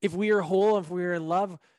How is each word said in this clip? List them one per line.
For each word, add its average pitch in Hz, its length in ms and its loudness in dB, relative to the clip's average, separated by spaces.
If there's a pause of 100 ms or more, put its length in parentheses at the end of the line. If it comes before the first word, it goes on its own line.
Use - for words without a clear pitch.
If 185 120 0
we 208 180 0
are 202 100 2
whole, 190 360 2
if 165 120 -4
we 180 140 -4
are 180 100 -2
in 165 140 -4
love, 180 300 -2 (220)